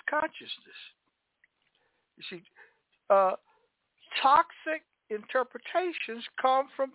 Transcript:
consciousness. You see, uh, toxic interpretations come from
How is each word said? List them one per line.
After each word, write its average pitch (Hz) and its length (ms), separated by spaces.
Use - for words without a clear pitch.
consciousness. - 720
You - 140
see, 180 120
uh, 196 220
toxic 311 600
interpretations 240 1120
come 262 360
from 269 180